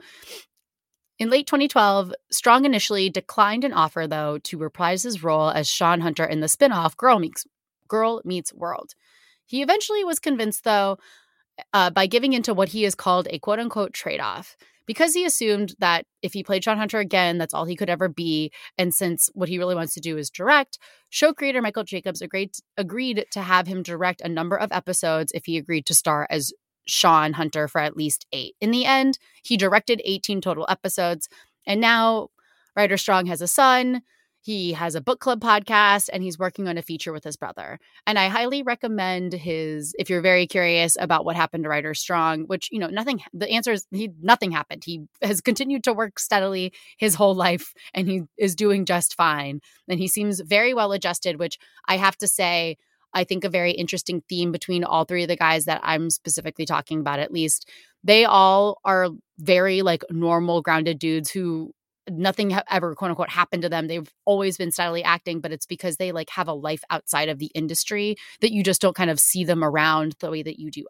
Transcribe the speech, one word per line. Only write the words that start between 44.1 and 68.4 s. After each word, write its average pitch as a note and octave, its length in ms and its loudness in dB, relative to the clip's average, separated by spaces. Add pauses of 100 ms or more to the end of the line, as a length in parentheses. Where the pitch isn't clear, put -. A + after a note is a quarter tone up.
nothing G3 300 2
happened. D3+ 320 -6
He E3 220 -10 (160)
has G3+ 180 0
continued C4 460 -2
to B3 80 2
work G#3 260 -4
steadily F#3+ 540 0 (240)
his G#3 180 2
whole G3 180 6
life, F3+ 400 0 (200)
and F#3+ 160 -2
he F#3+ 140 -2 (140)
is G3 160 0
doing G3+ 300 2
just F3 320 0
fine. D3 460 0 (260)
And E3+ 140 -2
he F#3 80 -2
seems G#3 320 -2
very G#3 320 2
well G#3+ 180 0
adjusted, F3 480 -4
which E3+ 180 -6 (300)
I F#3 80 2
have F#3+ 220 2
to G3+ 100 -6
say, E3+ 480 0 (380)
I F#3 100 2
think, F#3 200 -4
a G3 60 0
very F3 220 0
interesting F3 580 -4
theme F3 220 -2
between F3 320 -2
all D#3+ 220 0
three F3 180 -2
of E3 60 -2
the F3 80 0
guys D#3+ 280 2
that D#3+ 180 -2
I'm D#3+ 260 -2
specifically D#3 560 -6
talking D#3 340 -4
about, C#3+ 200 -4
at D3+ 120 -6
least. D#3+ 380 -2 (340)
They G#3+ 220 8
all G3 600 6
are F#3 240 2 (300)
very, F#3 420 4
like, F3 280 2
normal, E3+ 520 2
grounded D#3+ 380 0
dudes D#3+ 320 -2
who E3 420 -6 (360)
nothing F#3+ 420 -2
ha-, F#3+ 180 0
ever, E3+ 260 -2
quote F#3 160 -4
unquote, E3 180 -4
"happened F3 340 -2
to F3 60 -2
them." E3 180 -4
They've D#3+ 240 -8 (140)
always G3 320 0
been F3 140 -4
steadily E3+ 320 -4
acting, E3+ 380 0
but D3+ 120 -8
it's D#3 120 -10
because F3 320 -8
they, F#3 140 -4
like, D#3+ 200 -8
have F3 180 -4
a D#3+ 40 -4
life D3+ 360 -6
outside D#3 400 -2
of C#3+ 100 -4
the D3+ 160 -8
industry G3+ 600 -2 (260)